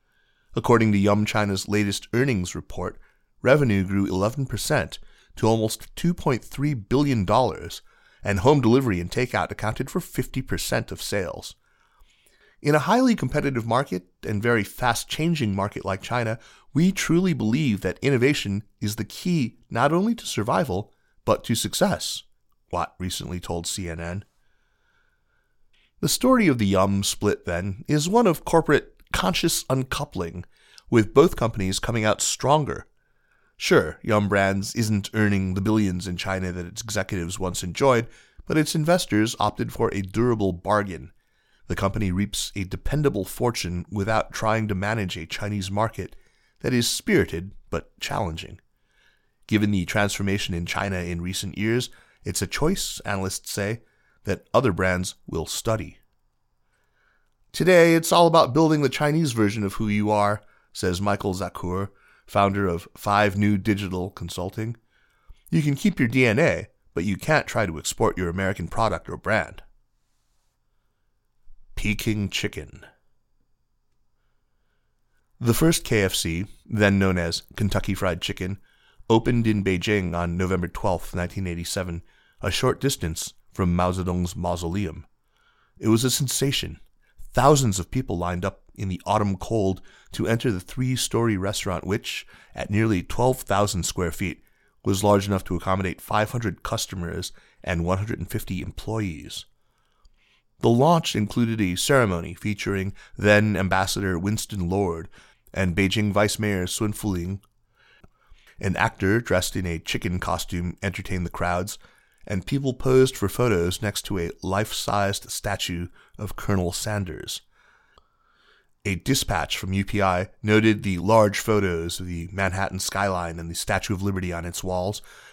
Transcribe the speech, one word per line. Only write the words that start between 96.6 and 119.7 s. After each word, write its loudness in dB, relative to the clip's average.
customers -6
and -2
one 0
hundred -4
and -10
fifty -6
employees. -8
The 4
launch 4
included 0
a 2
ceremony 2
featuring -4
then 6
Ambassador 0
Winston -4
Lord -2
and 0
Beijing 2
Vice 2
Mayor 0
Sun -2
Fuling. -6
An -2
actor 2
dressed 0
in -4
a -4
chicken -4
costume -4
entertained -4
the -4
crowds, -4
and -6
people -2
posed 4
for 0
photos 0
next -4
to -4
a -4
life-sized -2
statue -6
of -8
Colonel 0
Sanders. -6
A -2
dispatch -2
from -6